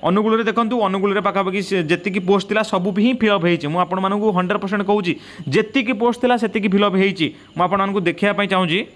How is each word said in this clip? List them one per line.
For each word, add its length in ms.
ଅନୁଗୁଳରେ 400
ଦେଖନ୍ତୁ, 300
ଅନୁଗୁଳରେ 400
ପାଖାପାଖି 420
ସେ 80
ଯେତିକି 300
ପୋଷ୍ଟ 200
ଥିଲା 220
ସବୁ 240
ବି 100
ହିଁ 160
ଫିଲ୍ଅପ୍ 280
ହେଇଛି। 240
ମୁଁ 80
ଆପଣମାନଙ୍କୁ 460
ହଣ୍ଡ୍ରେଡ୍ 240
ପରସେଣ୍ଟ 240
କହୁଛି, 280
ଯେତିକି 520
ପୋଷ୍ଟ 200
ଥିଲା 160
ସେତିକି 360
ଫିଲ୍ଅପ୍ 280
ହେଇଛି। 260
ମୁଁ 100
ଆପଣମାନଙ୍କୁ 340
ଦେଖାଇବା 280
ପାଇଁ 160
ଚାହୁଁଛି 260